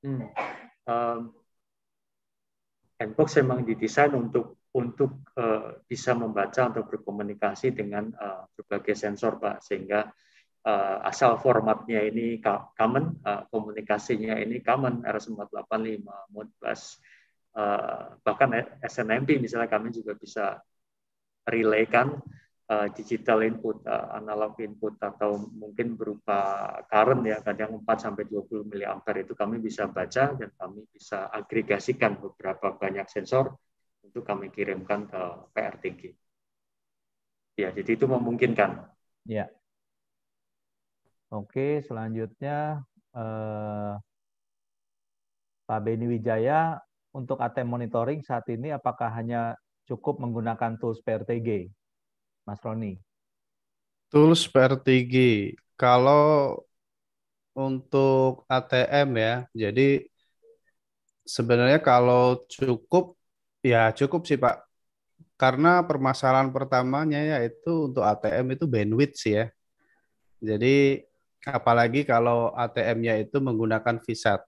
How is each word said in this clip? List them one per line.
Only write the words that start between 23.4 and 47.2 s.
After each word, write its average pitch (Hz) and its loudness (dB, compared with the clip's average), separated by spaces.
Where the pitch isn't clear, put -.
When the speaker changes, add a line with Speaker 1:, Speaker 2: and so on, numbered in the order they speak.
Speaker 1:
input, 113 -4
eh, 110 -4
analog 107 -6
input, 104 -8
atau 104 -2
mungkin 107 -8
berupa 104 -4
current 117 4
ya, 107 -4
kadang 107 -6
empat 110 0
sampai 104 -6
dua 101 -8
puluh 104 -8
miliampere 101 -6
itu - -12
kami 110 -4
bisa 107 -6
baca 127 -2
dan 117 -10
kami 98 -16
bisa - -10
agregasikan 107 -2
beberapa 95 -6
banyak 98 -6
sensor 131 0
untuk 113 -12
kami 98 -8
kirimkan 101 -6
ke 92 -8
P - -10
R 107 -6
T - -8
G. - -18
Ya, 92 -4
jadi 110 -2
itu 135 2
memungkinkan. 120 0
Speaker 2:
Ya. 107 -6
Oke, 135 -4
selanjutnya, 131 -8
eh, 107 -6
Pak 110 -4
Beni 113 -2
Wijaya, 120 0
untuk 131 -6